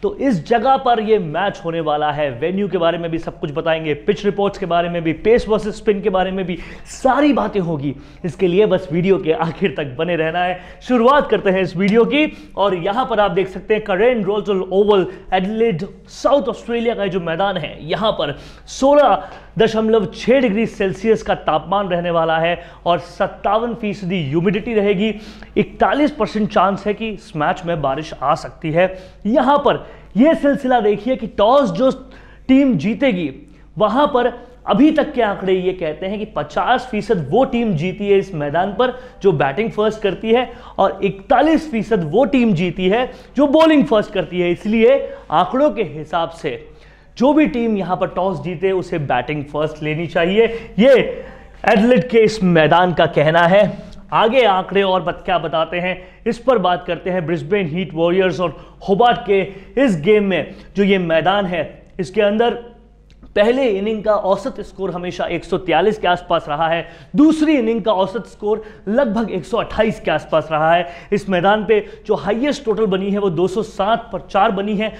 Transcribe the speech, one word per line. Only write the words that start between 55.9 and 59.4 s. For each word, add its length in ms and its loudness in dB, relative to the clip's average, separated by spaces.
इस 100 -2
पर 200 2
बात 300 0
करते 220 -6
हैं। 160 -2
ब्रिस्बेन 420 -2
हीट 260 -6
वॉरियर्स 460 0
और 180 -4
होबार्ट 300 4
के 120 2